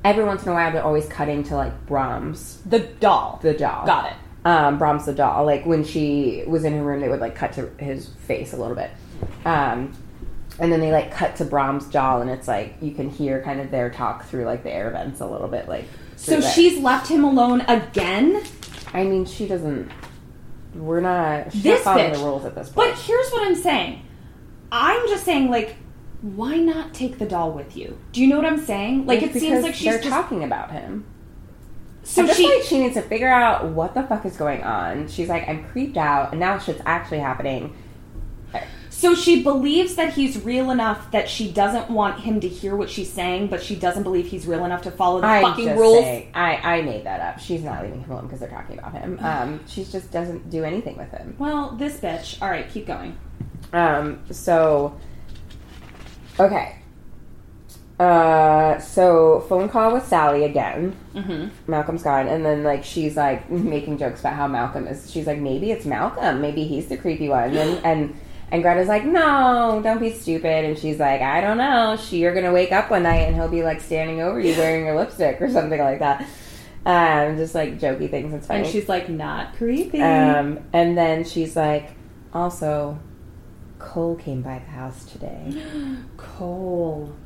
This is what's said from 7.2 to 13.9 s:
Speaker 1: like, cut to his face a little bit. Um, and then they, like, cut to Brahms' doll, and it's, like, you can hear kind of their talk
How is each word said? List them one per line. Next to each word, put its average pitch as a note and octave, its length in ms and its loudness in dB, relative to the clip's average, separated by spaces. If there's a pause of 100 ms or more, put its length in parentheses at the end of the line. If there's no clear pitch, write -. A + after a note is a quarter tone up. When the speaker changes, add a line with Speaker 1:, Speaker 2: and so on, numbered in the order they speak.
Speaker 1:
like, A#2 120 -4
cut - 200 -6
to - 260 -8
his C3+ 300 -8 (180)
face - 260 -4
a C3 40 -10
little A#2 180 -6
bit. - 160 -8 (540)
Um, C#3 480 -2 (680)
and E3+ 120 2
then E3 80 4
they, D#3 120 2
like, D#3 200 2
cut - 260 -4
to D#3+ 80 -2
Brahms' C#3+ 420 0
doll, C3 340 2
and B2 80 -4
it's, B2+ 180 -8
like, G#2+ 340 -4
you D3+ 100 -6
can C#3+ 180 -6
hear C3+ 320 -2
kind C#3 180 -6
of C3+ 120 -8
their B2 180 -2
talk A#2+ 360 -6